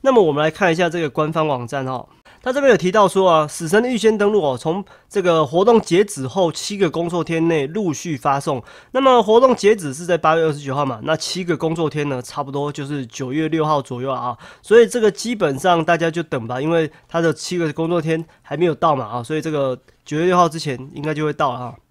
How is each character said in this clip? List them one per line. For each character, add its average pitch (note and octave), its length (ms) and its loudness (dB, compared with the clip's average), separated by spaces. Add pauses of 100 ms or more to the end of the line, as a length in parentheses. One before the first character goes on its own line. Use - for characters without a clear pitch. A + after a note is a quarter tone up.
那 C4+ 100 2
么 A#3 120 6
我 D#3 80 4
们 C#3+ 120 0
来 D#3+ 60 2
看 F3 220 0
一 D#3+ 40 2
下 F3 140 0
这 E3+ 100 -4
个 D#3+ 80 -2
官 D3+ 240 -2
方 D#3+ 160 0
网 B2 200 -4
站 C3+ 180 -6
哦。 C3 220 -8 (320)
他 B3+ 140 -6
这 C#4+ 80 0
边 C4+ 100 6
有 G3+ 60 6
提 F3+ 140 0
到 G3+ 160 4
说 F#3+ 220 2
啊， D#3 180 4
死 E3 200 -10
神 G3+ 140 4
的 B3 80 -2
预 B3 80 -2
先 A3 180 2
登 G3+ 160 2
录 G#3 100 2
哦， C3+ 160 0
从 F#3 280 -4 (240)
这 G3+ 120 -2
个 E3 240 4
活 E3 200 2
动 A3+ 160 6
截 G3 240 2
止 C3+ 220 -10
后 E3+ 220 0
七 - 280 -8
个 F#3 120 0
工 E3 200 -4
作 F3 120 -4
天 E3 260 -2
内 D3+ 200 0
陆 F3+ 240 -4
续 D#3 240 -6
发 C#3 240 -2
送。 C3+ 240 -4 (280)
那 C4 100 0
么 B3+ 200 6
活 A3 180 4
动 C4 140 6
截 G#3 220 4
止 D3+ 180 -8
是 E3+ 120 -12
在 F3 120 0
八 D#3+ 180 2
月 E3 80 0
二 D#3 100 0
十 D3 60 -8
九 C#3 140 -8
号 C#3+ 120 0
嘛， A#2+ 180 -6
那 D#3 140 -2
七 - 260 -8
个 E3+ 140 -2
工 E3 180 -2
作 E3 140 -2
天 D3 180 -4
呢， C3 140 -4
差 C#3+ 200 -10
不 C3+ 80 -8
多 C#3+ 220 -6
就 C#3+ 140 -10
是 C#3 220 -6
九 B2+ 260 -8
月 D#3 160 -2
六 D#3 160 0
号 D3+ 160 2
左 B2 200 -10
右 C3+ 80 -6
啊。 B2 280 -6 (240)
所 A3+ 180 6
以 A#3 80 6
这 A#3+ 140 -2
个 G#3+ 100 4
基 A3+ 240 -8
本 D3+ 240 0
上 E3+ 240 2
大 E3+ 140 2
家 E3 120 0
就 E3 140 -4
等 A#2+ 240 -6
吧， B2 140 -6
因 D#3 80 -2
为 E3 200 0 (200)
它 E3 100 -2
的 E3 140 2
七 - 240 -6
个 D#3+ 160 -2
工 E3 160 -4
作 F3 120 0
天 D#3+ 220 -2 (200)
还 D3 120 -10
没 E3 100 2
有 D#3+ 100 2
到 D#3 200 2
嘛 C3 100 -4
啊， A#2 180 -8
所 D3+ 120 -6
以 D3+ 60 -2
这 D#3+ 100 -6
个 C3+ 260 -2 (280)
九 D3+ 120 -6
月 E3+ 100 2
六 F3+ 100 4
号 F3 100 6
之 D#3+ 120 -6
前 D3 180 -6 (160)
应 D3 80 -12
该 D#3 120 -4
就 D3+ 120 -4
会 D3 80 -2
到 C#3+ 180 0
了 A#2+ 80 -8
啊。 A#2 160 -12 (160)